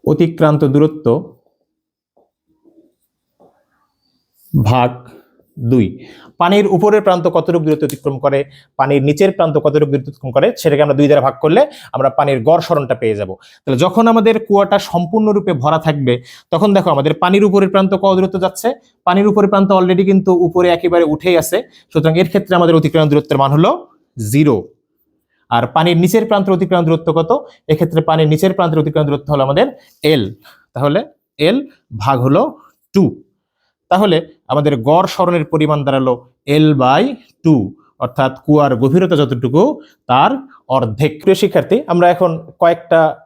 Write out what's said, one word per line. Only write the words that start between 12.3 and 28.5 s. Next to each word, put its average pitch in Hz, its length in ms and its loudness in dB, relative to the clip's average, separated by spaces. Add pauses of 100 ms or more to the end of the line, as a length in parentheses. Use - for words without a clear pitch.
গড় 160 180 2
সরণটা 139 340 -4
পেয়ে 113 200 -4
যাব। 101 140 -8 (300)
তাহলে 131 180 -4
যখন 185 300 0
আমাদের 226 320 2
কুয়াটা 202 400 0
সম্পূর্ণরূপে 196 760 -2
ভরা 151 260 -2
থাকবে, 143 340 -2 (380)
তখন 185 220 0
দেখো 185 160 2
আমাদের 147 240 0
পানির 190 300 2
উপরের 196 260 2
প্রান্ত 190 240 0
কত 190 220 0
দূরত্ব 190 240 -2
যাচ্ছে, 185 280 -4 (360)
পানির 196 240 2
উপরের 202 220 2
প্রান্ত 196 220 2
already 185 340 2
কিন্তু 190 280 2
উপরে 180 360 0
একেবারে 170 340 0
উঠেই 156 340 -2
আছে, 160 200 -2 (320)
সুতরাং 160 280 0
এর 180 100 2
ক্ষেত্রে 190 280 -2
আমাদের 170 200 2
অতিক্রান্ত 156 360 2
দূরত্বের 147 260 0
মান 135 140 2
হলো 160 180 2 (480)
জিরো। 120 380 0 (960)
আর 120 160 0
পানির 165 300 0
নিচের 196 280 2
প্রান্তের 196 280 0
অতিক্রান্ত 180 340 0
দূরত্ব 165 260 -2
কত? 165 180 0 (360)
এক্ষেত্রে 160 340 0
পানির 156 260 0
নিচের 156 260 0